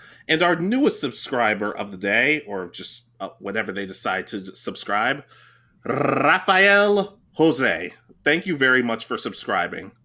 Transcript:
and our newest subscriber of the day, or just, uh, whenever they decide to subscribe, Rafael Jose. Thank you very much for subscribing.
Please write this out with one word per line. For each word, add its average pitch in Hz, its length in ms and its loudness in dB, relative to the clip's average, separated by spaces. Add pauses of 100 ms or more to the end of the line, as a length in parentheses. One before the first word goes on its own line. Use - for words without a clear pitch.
(260)
and 160 160 2
our 175 140 4
newest 214 440 2
subscriber 107 720 0
of 101 220 -8
the 98 40 -12
day, 110 520 0
or 95 220 -8
just, - 340 -16 (160)
uh, 95 80 -6 (100)
whenever 101 320 -4
they 98 160 -6
decide 92 420 -6
to 95 180 -10 (100)
subscribe, 113 640 -4 (640)
Rafael 190 1400 2 (140)
Jose. 120 580 2 (320)
Thank 165 220 2
you 175 100 -2
very 127 260 2
much 113 220 -2
for 120 120 -4
subscribing. 98 760 -4 (120)